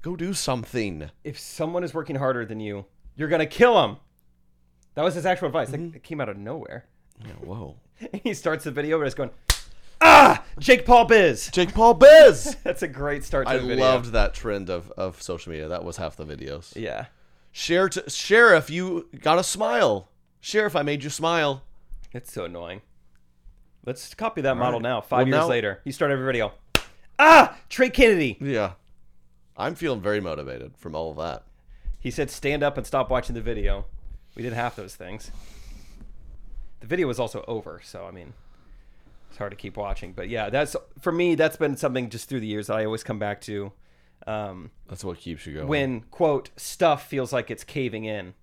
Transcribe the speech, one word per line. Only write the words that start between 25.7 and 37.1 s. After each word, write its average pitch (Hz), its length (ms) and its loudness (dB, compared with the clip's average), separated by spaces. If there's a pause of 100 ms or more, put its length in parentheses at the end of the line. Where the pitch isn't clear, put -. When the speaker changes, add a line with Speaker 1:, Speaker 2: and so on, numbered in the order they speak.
Speaker 2:
He 139 80 -10
started 139 220 -2
every 131 120 -6
video. 113 260 -2 (680)
"Ah, 311 380 8 (140)
Trey 254 200 0
Kennedy." 185 500 2
Speaker 1:
Yeah. 110 320 -4 (840)
I'm 147 180 -6
feeling 139 280 -6
very 104 180 -2
motivated 69 560 -10
from 80 180 -16
all 80 180 -6
of 73 60 -14
that. 78 260 -8 (540)
Speaker 2:
He 127 120 -8
said, 143 200 -6
"Stand 143 320 -4
up 143 140 -2
and 123 100 -10
stop 131 240 -4
watching 123 240 -4
the 117 60 -8
video." 101 460 -2 (480)
We 113 80 -14
did 120 100 -8
half 120 240 -6
those 98 180 -16
things. 92 360 -16 (1500)
The 110 60 -18
video 170 200 -2
was 120 120 -4